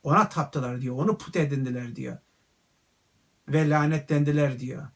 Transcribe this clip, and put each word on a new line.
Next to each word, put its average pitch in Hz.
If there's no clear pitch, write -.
Ona 156
taptılar 127
diyor, 127
onu 180
put -
edindiler 131
diyor. 127
Ve 151
lanetlendiler 147
diyor. 127